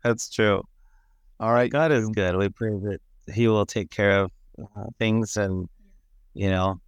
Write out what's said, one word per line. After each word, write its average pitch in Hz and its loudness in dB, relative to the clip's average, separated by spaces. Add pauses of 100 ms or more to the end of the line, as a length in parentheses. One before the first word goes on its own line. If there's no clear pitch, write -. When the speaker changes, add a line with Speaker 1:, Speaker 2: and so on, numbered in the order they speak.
Speaker 1:
That's 117 -2
true. 104 2 (760)
Speaker 2:
All 110 0
right. 123 4
Speaker 1:
God 151 2
is 113 2
good. 95 0
We 98 2
pray 110 -6
that 98 -6 (340)
he 113 2
will 107 4
take - -6
care 98 2
of, 92 -2 (280)
uh, 104 -14 (120)
things 110 0
and, 95 -2 (680)
you 98 -2
know 92 0